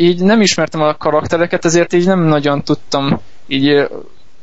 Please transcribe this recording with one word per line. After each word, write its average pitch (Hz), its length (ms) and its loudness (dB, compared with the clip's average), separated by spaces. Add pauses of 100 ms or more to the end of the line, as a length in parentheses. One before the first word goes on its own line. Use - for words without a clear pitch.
így 175 220 2
nem 214 180 4
ismertem 165 400 0
a 151 160 2
karaktereket, 165 680 0
ezért 170 280 2
így 175 140 2
nem 190 180 2
nagyon 143 380 2
tudtam 139 580 -2 (260)
így, 139 220 0
ö, 143 160 4 (580)